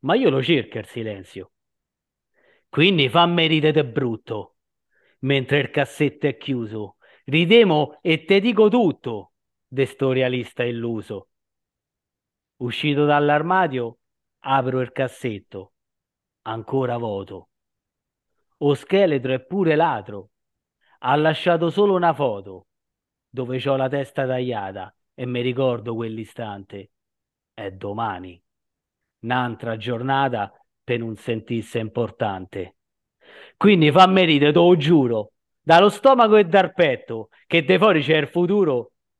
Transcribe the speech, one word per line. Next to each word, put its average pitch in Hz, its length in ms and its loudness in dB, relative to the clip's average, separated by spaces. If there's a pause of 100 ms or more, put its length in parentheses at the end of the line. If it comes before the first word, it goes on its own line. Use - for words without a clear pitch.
Ma 147 120 -2
io 240 160 2
lo 135 140 0
cerco 131 340 -2
il 107 80 -10
silenzio. 98 640 -12 (1160)
Quindi 160 400 0
fammi 170 380 2
ridere 156 380 2
brutto, 113 720 -8 (640)
mentre 139 400 0
il 131 100 -4
cassetto - 580 -4
è 135 100 -4
chiuso. 110 600 -8 (280)
Ridemo 165 760 4
e 160 240 -2
te 196 140 4
dico 214 300 4
tutto, 147 640 -2 (340)
de 127 180 -2
sto 131 260 -4
realista 127 520 -4
illuso. 117 680 -8 (1300)
Uscito 143 480 -2
dall'armadio, 147 960 0 (400)
apro 131 420 -2
il 123 100 -6
cassetto, 107 840 -8 (680)
ancora 120 540 -6
vuoto. 98 520 -10 (1120)
O 147 160 0
scheletro 143 580 0
è 131 80 -2
pure 170 340 -2
ladro, 110 560 -2 (680)
ha 127 160 0
lasciato 160 540 0
solo 202 260 2
una 170 180 0
foto, 101 540 -6 (640)
dove 127 300 -8
c'ho 135 160 -2
la 131 140 -2
testa 139 360 -6
tagliata 107 680 -8 (180)
e 127 120 -12
mi 123 160 -6
ricordo 120 540 -4
quell'istante. 110 960 -12 (640)
È 101 180 -12
domani, 95 680 -10 (800)
un'altra 117 580 -6
giornata 120 720 -2 (320)
per 120 160 -4
non 113 180 -8
sentirsi 113 640 -6
importante. 101 1000 -8 (800)
Quindi 175 340 4
fammi 185 340 6
ridere, 147 280 4
te 170 60 4
lo 175 180 6
giuro, 135 560 0 (280)
dallo 175 280 6
stomaco 240 480 4
e 208 80 6
dal 180 280 2
petto, 123 560 -2 (180)
che 165 180 2
de 185 120 4
fuori 175 240 4
c'è 151 160 2
il 147 100 -2
futuro 175 640 0 (260)